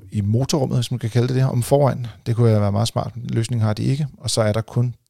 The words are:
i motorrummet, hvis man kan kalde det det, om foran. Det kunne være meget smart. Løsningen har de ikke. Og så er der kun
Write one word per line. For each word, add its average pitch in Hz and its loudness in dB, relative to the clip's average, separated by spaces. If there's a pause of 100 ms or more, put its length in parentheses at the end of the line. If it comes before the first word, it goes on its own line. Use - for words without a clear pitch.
(120)
i 107 -2
motorrummet, 127 0
hvis 120 -2
man 123 -4
kan 113 -4
kalde 123 2
det 127 0
det, 131 2
om 123 0
foran. 127 2 (200)
Det 117 0
kunne 117 4 (140)
være 101 0
meget 104 0
smart. 110 -6
Løsningen 117 -2
har 107 0
de 110 -4
ikke. 139 0 (120)
Og - -6
så 117 0
er 107 2
der 110 -2
kun 120 -2 (160)